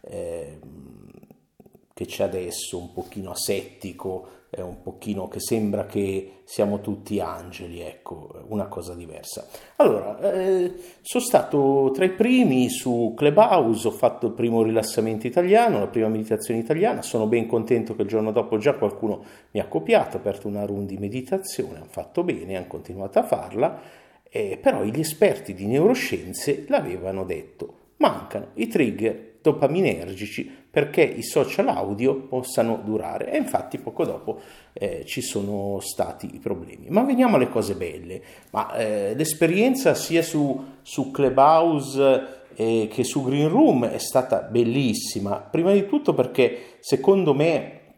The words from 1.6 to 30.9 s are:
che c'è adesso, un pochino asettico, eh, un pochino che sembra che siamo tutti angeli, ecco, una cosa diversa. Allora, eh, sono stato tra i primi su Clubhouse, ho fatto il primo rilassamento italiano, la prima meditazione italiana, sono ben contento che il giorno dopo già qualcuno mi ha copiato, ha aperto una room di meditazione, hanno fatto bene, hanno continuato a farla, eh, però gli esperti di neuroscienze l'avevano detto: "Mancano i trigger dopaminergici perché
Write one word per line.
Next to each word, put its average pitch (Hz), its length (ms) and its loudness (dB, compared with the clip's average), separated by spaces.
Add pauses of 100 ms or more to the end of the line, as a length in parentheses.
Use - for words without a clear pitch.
che - 140 -8
c'è - 180 -4
adesso, 90 540 -6
un 87 160 -10
pochino 92 380 -10
asettico, 92 960 -8 (220)
eh, - 120 -10
un 90 200 -12
pochino 95 460 -8
che 104 120 -10
sembra 101 460 0
che 95 580 -4
siamo 104 360 -2
tutti 101 400 -6
angeli, 85 640 -10
ecco, - 640 -16
una 104 200 -4
cosa 87 260 -10
diversa. 82 540 -14 (300)
Allora, 107 420 2
eh, 185 540 0 (280)
sono 247 220 -2
stato 139 720 4
tra 185 120 2
i 185 60 4
primi 190 580 4
su 117 460 0
Clubhouse, 147 720 4
ho - 40 2
fatto - 360 0
il 104 60 -2
primo 117 280 2
rilassamento 110 640 0
italiano, 180 540 4
la 98 80 0
prima 110 200 0
meditazione 110 520 -2
italiana, 165 420 0
sono 110 260 0
ben 113 200 2
contento 113 480 0
che 104 80 -2
il 98 40 -2
giorno 110 240 0
dopo 110 260 0
già 135 160 2
qualcuno 104 500 -2 (280)
mi 107 80 -2
ha - 80 -4
copiato, 165 500 0
ha - 20 -6
aperto - 280 -6
una 104 180 -4
room 101 200 -4
di 98 120 -8
meditazione, 127 800 -6
hanno - 120 -18
fatto - 340 -6
bene, 98 340 -4
hanno 90 100 -8
continuato 95 520 -4
a 254 40 2
farla, - 560 -2 (500)
eh, - 320 -4
però 220 220 2
gli 113 160 -2
esperti 156 540 0
di 92 120 -8
neuroscienze 131 1000 0
l'avevano 95 560 -2
detto: - 500 -10 (240)
"Mancano - 580 -2
i 233 120 -4
trigger 110 720 -4
dopaminergici 120 1300 -2
perché 147 320 4